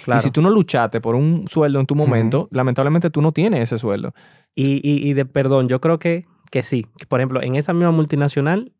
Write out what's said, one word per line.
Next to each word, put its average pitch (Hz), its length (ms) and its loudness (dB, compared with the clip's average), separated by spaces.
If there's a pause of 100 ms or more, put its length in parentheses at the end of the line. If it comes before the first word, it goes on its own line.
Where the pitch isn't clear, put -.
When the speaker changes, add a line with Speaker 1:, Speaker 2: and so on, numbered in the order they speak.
Speaker 1:
Claro. 120 160 2
Speaker 2:
Y 117 40 0
si 139 80 0
tú 151 100 0
no 180 80 4
luchaste 123 500 2
por 117 140 -2
un 156 340 0
sueldo 143 320 0
en 131 60 2
tu 147 80 -2
Speaker 3:
Ujú. 147 120 0
Speaker 2:
momento, 117 440 2
lamentablemente 139 640 0
tú 151 100 -2
no 156 120 2
tienes 170 260 0
ese 117 180 -2
sueldo. 110 380 -6 (400)
Speaker 1:
Y, 139 280 0
y, 143 240 0
y 143 60 0
de, 135 120 0
perdón, 135 440 0
yo 127 100 0
creo 160 200 0
que, 170 260 -4 (240)
que 127 140 -2
sí. 117 240 -4 (100)
Que, - 80 -20
por 127 140 0
ejemplo, 131 240 -2
en 127 100 -4
esa 147 200 -2
misma 175 180 2
multinacional, 156 880 0